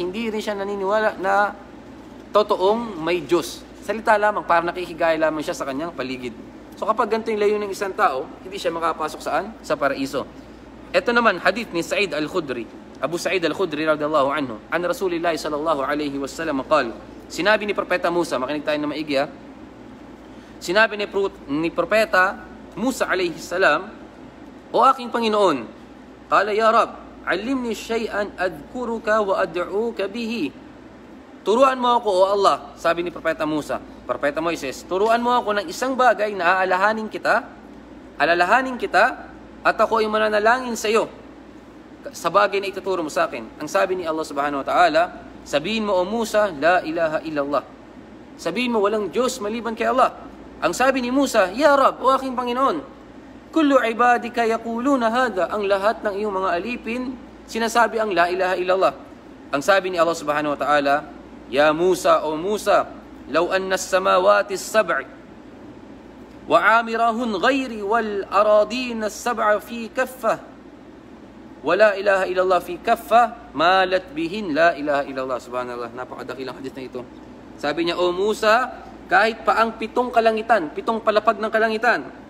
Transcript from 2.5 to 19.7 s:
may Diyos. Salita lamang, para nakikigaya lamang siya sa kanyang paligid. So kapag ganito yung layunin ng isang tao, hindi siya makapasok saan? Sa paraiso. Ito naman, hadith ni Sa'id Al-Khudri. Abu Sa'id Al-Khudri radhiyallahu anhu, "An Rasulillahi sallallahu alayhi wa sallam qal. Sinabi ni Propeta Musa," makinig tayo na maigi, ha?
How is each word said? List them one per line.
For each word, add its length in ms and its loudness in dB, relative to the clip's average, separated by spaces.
may 160 0
Diyos. 400 -2
Salita 320 2
lamang, 320 2
para 160 4
nakikigaya 560 -2
lamang 240 0
siya 80 -4
sa 160 -8
kanyang 240 -6
paligid. 400 -8
So 160 -2
kapag 240 0
ganito 160 -2
yung 160 -2
layunin 240 0
ng 80 -8
isang 160 -4
tao, 320 0
hindi 160 -14
siya 160 -2
makapasok 480 -4
saan? 400 -4
Sa 160 -4
paraiso. 480 -2
Ito 240 0
naman, 240 4
hadith 320 -2
ni 160 -4
Sa'id 320 -2
Al-Khudri. 480 -4
Abu 240 -4
Sa'id 240 -2
Al-Khudri 400 -2
radhiyallahu 480 2
anhu, 240 -4
"An 80 -2
Rasulillahi 560 -2
sallallahu 480 -2
alayhi 320 -2
wa 80 -4
sallam 400 -4
qal. 240 2
Sinabi 400 2
ni 80 -4
Propeta 320 0
Musa," 320 0
makinig 240 -4
tayo 160 -2
na 80 -4
maigi, 320 -2
ha? 80 -2